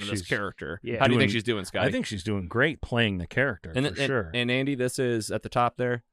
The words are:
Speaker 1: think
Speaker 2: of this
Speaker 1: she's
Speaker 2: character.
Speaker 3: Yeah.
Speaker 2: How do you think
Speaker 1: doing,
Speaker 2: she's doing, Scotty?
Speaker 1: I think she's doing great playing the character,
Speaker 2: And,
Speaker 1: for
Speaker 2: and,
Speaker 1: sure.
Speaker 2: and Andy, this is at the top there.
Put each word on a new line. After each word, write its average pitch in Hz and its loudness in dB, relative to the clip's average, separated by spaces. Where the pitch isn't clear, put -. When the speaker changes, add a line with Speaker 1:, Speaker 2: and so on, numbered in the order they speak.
Speaker 1:
think - -8
Speaker 2:
of 101 -6
this 104 -2
Speaker 1:
she's 87 -12
Speaker 2:
character. 95 -4
Speaker 3:
Yeah. 117 -4
Speaker 2:
How 135 4
do 123 6
you 123 4
think 127 6
Speaker 1:
doing, 104 0
Speaker 2:
she's 107 -2
doing, 107 0
Scotty? 95 0
Speaker 1:
I - 2
think 247 -2
she's 98 -6
doing 101 -2
great 127 0
playing 110 2
the 85 -4
character, 127 -2
Speaker 2:
And, 131 2
Speaker 1:
for 117 0
Speaker 2:
and, 139 0
Speaker 1:
sure. 117 0
Speaker 2:
and 120 0
Andy, 135 2
this 123 -2
is 120 0
at 107 -2
the 113 -8
top 123 2
there. 123 -2